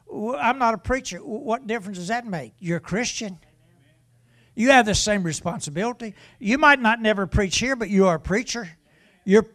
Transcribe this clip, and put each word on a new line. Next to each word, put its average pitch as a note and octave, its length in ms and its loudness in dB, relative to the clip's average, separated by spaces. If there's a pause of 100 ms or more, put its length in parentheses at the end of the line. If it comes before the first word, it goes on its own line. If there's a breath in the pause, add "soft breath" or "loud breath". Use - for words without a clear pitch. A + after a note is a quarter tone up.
W-, A3+ 280 -6
I'm B3 220 0
not A#3 160 2
a G#3 60 -6
preacher. B3+ 380 -4
W-, A3+ 220 -10
what A#3+ 280 -4
difference G3+ 320 -6
does F3 80 -10
that A#3+ 180 -4
make? D3+ 320 -8
You're E3+ 200 -4
a - 40 -12
Christian. G#3 560 -6 (1160)
You A#3 160 4
have A#3+ 160 6
the G3+ 80 0
same G#3 260 0
responsibility. F3 920 -6 (240 soft breath)
You A#3+ 180 0
might C#4+ 220 6
not A#3 200 2
never G#3+ 280 0
preach G3 320 0
here, C4 160 -2
but A3 140 -6
you F#3+ 180 6
are E3+ 80 2
a D3+ 40 -4
preacher. A#3 480 -4 (580)
You're, G#3 300 8